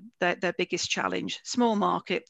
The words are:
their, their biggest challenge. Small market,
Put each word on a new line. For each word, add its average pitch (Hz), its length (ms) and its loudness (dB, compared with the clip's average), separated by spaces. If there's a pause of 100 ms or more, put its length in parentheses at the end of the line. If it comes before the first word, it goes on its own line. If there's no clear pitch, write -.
(200)
their, 175 160 2
their 175 180 0
biggest - 360 -2
challenge. - 540 -2
Small 240 320 2
market, 180 540 0